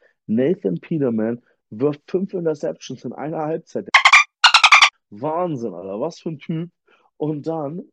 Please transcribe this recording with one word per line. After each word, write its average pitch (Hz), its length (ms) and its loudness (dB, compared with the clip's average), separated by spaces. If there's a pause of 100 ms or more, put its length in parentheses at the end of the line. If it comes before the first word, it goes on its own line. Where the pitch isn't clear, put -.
(260)
Nathan 160 540 2
Peterman 120 640 0 (260)
wirft 143 420 -2
fünf 196 220 -2
Interceptions 160 720 -4
in 123 80 -8
einer 160 280 -6
Halbzeit. 151 480 -6 (1200)
Wahnsinn, 135 640 -2
Alter, 95 260 -8
was 165 200 -6
für 170 100 -8
ein 147 80 -8
Typ. 170 320 -6 (480)
Und 151 280 -4
dann, 160 360 -4 (100)